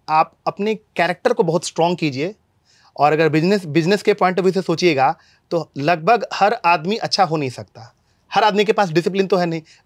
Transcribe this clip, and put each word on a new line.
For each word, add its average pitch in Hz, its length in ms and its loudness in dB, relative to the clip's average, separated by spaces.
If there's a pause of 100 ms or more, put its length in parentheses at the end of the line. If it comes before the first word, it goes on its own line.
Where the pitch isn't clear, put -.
आप 156 240 0 (140)
अपने 208 280 -4
कैरेक्टर 170 580 -4
को 226 100 0
बहुत 165 220 -2
स्ट्रॉन्ग 170 320 -2
कीजिए। 151 380 -4 (640)
और 151 140 4
अगर 156 160 2
बिजनेस, 180 360 0
बिजनेस 165 380 0
के 208 100 2
पॉइंट 185 260 0
ऑफ 190 40 -2
व्यू 185 100 2
से 185 80 -2
सोचिएगा, 160 560 0 (340)
तो 165 260 -4
लगभग 170 560 0
हर 202 320 2
आदमी 175 300 0
अच्छा 196 280 -2
हो 165 140 0
नहीं 139 120 -4
सकता, 113 460 -16 (380)
हर 196 100 2
आदमी 208 220 2
के 208 60 2
पास 208 180 0
डिसिप्लिन 180 380 -2
तो 190 100 0
है 175 80 0
नहीं, 165 160 -4 (240)